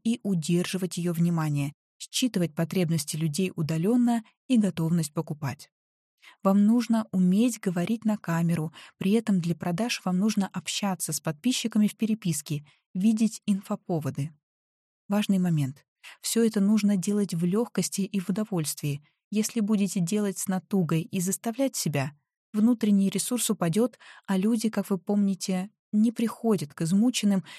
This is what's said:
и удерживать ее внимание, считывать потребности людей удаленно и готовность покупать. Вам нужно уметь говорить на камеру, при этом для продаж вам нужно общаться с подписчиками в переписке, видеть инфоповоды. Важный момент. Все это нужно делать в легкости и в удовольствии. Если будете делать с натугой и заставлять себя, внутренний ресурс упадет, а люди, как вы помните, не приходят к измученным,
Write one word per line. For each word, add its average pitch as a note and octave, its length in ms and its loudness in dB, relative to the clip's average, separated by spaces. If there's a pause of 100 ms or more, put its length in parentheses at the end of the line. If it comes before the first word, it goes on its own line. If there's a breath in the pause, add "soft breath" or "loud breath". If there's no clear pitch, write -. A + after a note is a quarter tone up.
и A#3 180 0
удерживать F3 760 -2
ее F3 140 -2
внимание, D#3 600 0 (260)
считывать - 560 -2
потребности E3 600 -2
людей E3 400 -2
удаленно A3 680 0 (260 loud breath)
и B3+ 100 4
готовность E3+ 560 0
покупать. D3 560 -6 (720 loud breath)
Вам G3+ 240 4
нужно A3+ 440 2
уметь F#3+ 480 2
говорить F3+ 460 -2
на G#3+ 140 0
камеру, E3 540 -2 (260 loud breath)
при F#3+ 140 0
этом G#3+ 280 2
для E3 160 -2
продаж F3+ 480 -4
вам F3+ 140 0
нужно G#3 340 0
общаться F#3 600 -6
с - 80 -6
подписчиками G#3+ 680 0
в - 80 -4
переписке, E3+ 680 -4 (300 soft breath)
видеть A3 520 0
инфоповоды. E3 840 -4 (800)
Важный G3+ 300 2
момент. D3+ 480 0 (340 loud breath)
Все - 240 0
это A3 160 0
нужно G3+ 360 4
делать G3+ 380 -2
в E3+ 100 -2
легкости G3 580 -2
и F#3+ 180 -4
в F3 80 -6
удовольствии. D#3+ 720 -4 (300 soft breath)
Если G#3+ 280 -2
будете G3+ 400 0
делать G3 380 0
с - 100 -4
натугой F3+ 540 0
и F#3+ 180 -6
заставлять A#3 560 -2
себя, D3 340 -2 (420)
внутренний G#3 580 4
ресурс A3+ 380 -2
упадет, G3+ 480 0 (300 loud breath)
а F#3+ 100 0
люди, A3 340 2
как G3 200 -4
вы G3 80 0
помните, G3 720 -2 (220)
не G#3+ 180 4
приходят A3 640 -2
к - 80 -18
измученным, G3 600 2 (140 loud breath)